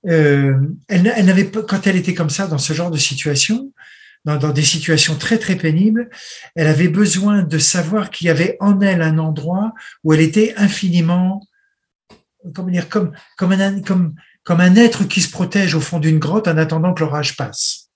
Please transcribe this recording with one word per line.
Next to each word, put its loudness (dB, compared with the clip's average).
Euh, 4
elle 2
n'a-, 2
elle 4
n'avait 4
pas, -6
quand -2
elle 2
était -2
comme -2
ça, -4
dans -4
ce -2
genre -4
de -4
situation, -2
dans, -2
dans -2
des 0
situations 0
très, -2
très -2
pénibles, 0
elle 0
avait 2
besoin 2
de -2
savoir -2
qu'il -6
y 2
avait 0
en 2
elle 2
un 2
endroit -4
où 4
elle 4
était 2
infiniment, 0
comment -8
dire, -2
comme, -2
comme 0
un, 0
comme, 0
comme 0
un 6
être 4
qui -2
se -4
protège -2
au 0
fond -6
d'une 2
grotte -2
en 0
attendant 0
que -6
l'orage -4
passe. -8